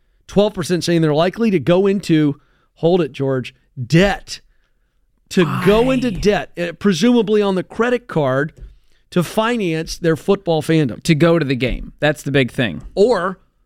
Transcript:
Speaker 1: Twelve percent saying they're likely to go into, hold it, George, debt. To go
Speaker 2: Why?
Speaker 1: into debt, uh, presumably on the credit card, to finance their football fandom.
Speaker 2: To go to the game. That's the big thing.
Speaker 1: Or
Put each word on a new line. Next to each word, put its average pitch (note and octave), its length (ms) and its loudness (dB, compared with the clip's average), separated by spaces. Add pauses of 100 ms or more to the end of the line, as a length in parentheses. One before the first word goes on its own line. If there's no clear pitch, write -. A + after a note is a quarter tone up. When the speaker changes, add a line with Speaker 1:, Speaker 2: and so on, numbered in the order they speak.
(260)
Speaker 1:
Twelve G#3 260 0
percent E3+ 300 -4
saying E3+ 180 2
they're D#3 140 2
likely F#3+ 380 0
to E3+ 80 2
go F3+ 260 2
into, D#3+ 540 0 (340)
hold F3 260 0
it, C#3 120 -4
George, C3+ 420 -4 (260)
debt. E3 600 0 (880)
To F3+ 160 2 (200)
go G#3+ 180 4
Speaker 2:
Why? C4 120 0
Speaker 1:
into B3+ 160 -2
debt, F3 480 -2
uh, E3+ 140 -6
presumably G#3 680 2
on G3+ 140 0
the F3+ 80 -2
credit A#3+ 460 -4
card, C#3+ 440 -2 (580)
to F3 120 0
finance G3 760 -2
their D#3+ 180 0
football F3 440 -2
fandom. D#3 440 0
Speaker 2:
To E3 100 2
go E3+ 240 4
to D3+ 60 -2
the C3+ 100 -2
game. - 460 -4
That's D3+ 240 -2
the C#3 80 -4
big C3+ 180 2
thing. F#2 320 -4 (140)
Speaker 1:
Or F#3+ 420 0 (280)